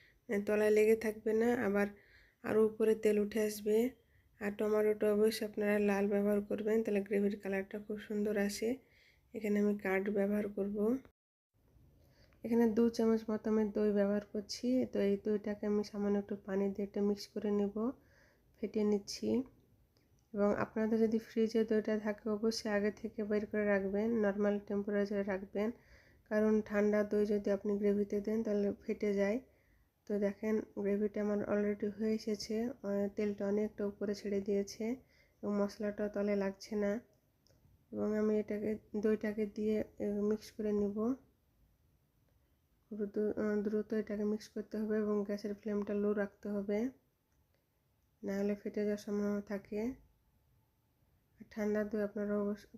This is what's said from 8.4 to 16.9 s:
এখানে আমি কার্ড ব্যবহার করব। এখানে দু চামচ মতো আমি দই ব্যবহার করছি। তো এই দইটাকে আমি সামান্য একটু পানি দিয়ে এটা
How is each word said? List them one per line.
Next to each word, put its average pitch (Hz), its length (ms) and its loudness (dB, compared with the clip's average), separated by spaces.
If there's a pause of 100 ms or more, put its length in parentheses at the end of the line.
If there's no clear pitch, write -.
এখানে 208 260 0
আমি 208 180 2
কার্ড 190 320 0
ব্যবহার 208 400 0
করব। 208 480 0 (1500)
এখানে 233 240 4
দু 233 220 4
চামচ 226 400 2
মতো 214 200 -2
আমি 214 220 2
দই 214 200 2
ব্যবহার 202 340 2
করছি। 247 600 -2
তো 214 140 -4
এই 202 260 2
দইটাকে 208 400 -2
আমি 208 180 0
সামান্য 202 340 -2
একটু 202 180 -4
পানি 202 340 -2
দিয়ে 196 140 -4
এটা 202 180 -4